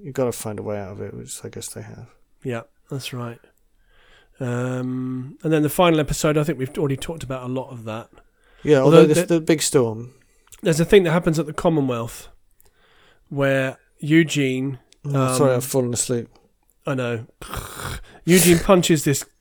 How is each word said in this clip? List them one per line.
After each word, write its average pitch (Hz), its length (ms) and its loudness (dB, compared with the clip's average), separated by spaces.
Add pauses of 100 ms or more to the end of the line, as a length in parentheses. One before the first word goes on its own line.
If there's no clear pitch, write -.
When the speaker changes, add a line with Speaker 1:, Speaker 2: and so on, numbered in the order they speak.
Speaker 1:
you've 156 140 -14
gotta 127 180 0
find 107 260 -10
a 104 40 -10
way 104 160 -6
out 98 140 -12
of 101 100 -14
it, 101 100 -12
which 120 320 -16
I 110 60 -14
guess 107 180 -14
they 107 140 -14
have. 110 240 -18 (360)
Speaker 2:
Yeah, 117 200 -8 (260)
that's 135 240 -10
right. 120 280 -12 (960)
Um, 127 1040 -6
and 156 100 -2
then 151 100 2
the 151 60 2
final 170 320 2
episode, 151 380 0
I 151 60 0
think 147 140 -4
we've 131 200 -8
already 139 180 -2
talked 160 260 -10
about 127 200 -10
a 123 100 -8
lot 131 180 -6
of 120 140 -16
that. 110 240 -10 (540)
Speaker 1:
Yeah, 143 160 6
Speaker 2:
Although 143 220 8
Speaker 1:
although 170 140 10
this, 175 120 2
Speaker 2:
the 170 80 0
Speaker 1:
the 165 60 2
big 160 220 2
storm. 120 520 0 (480)
Speaker 2:
There's 165 180 2
a 170 40 2
thing 202 200 8
that 165 80 0
happens 170 260 0
at 160 80 -2
the 156 60 -8
Commonwealth 131 760 -2 (1000)
where 135 500 -2 (200)
Eugene, 139 800 2 (260)
Speaker 1:
Oh, 131 320 0
sorry, 135 160 4
Speaker 2:
um, 127 60 0
Speaker 1:
I've 123 60 -4
fallen 123 300 -2
asleep. 120 340 -4 (580)
Speaker 2:
I 147 80 -4
know. 120 320 -6 (160)
<laughs> - 840 -14
Eugene 170 340 6
punches 175 460 4
this, 139 200 0 (160)